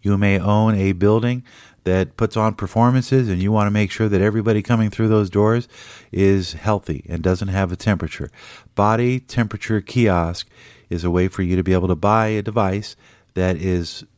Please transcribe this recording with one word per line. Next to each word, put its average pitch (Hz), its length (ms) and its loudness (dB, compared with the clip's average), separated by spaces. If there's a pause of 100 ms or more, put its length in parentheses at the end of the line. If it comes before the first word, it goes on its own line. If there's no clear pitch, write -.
You 101 160 2
may 98 220 2
own 107 340 2
a 98 200 2
building 113 500 0 (400)
that 92 340 0
puts 110 200 -2
on 110 180 0
performances, 123 720 0
and 92 120 0
you 101 100 0
want 107 160 2
to 101 40 0
make 104 200 0
sure 110 180 -2
that 98 120 2
everybody 107 400 0
coming 110 280 0
through 110 200 -2
those 107 200 2
doors 110 380 0 (440)
is 98 420 2
healthy 80 560 -4
and 82 120 -6
doesn't 92 280 0
have 92 220 -2
a 92 40 -6
temperature. - 560 -4 (440)
Body 117 440 2
Temperature 110 600 -4
Kiosk 87 680 0 (420)
is 85 140 -4
a 87 80 0
way 90 160 2
for 95 140 -4
you 90 140 0
to 90 80 0
be 92 100 2
able 92 140 2
to 90 80 2
buy 107 320 2
a 107 140 -2
device 104 540 -4 (380)
that 92 240 0
is 87 480 -4 (120)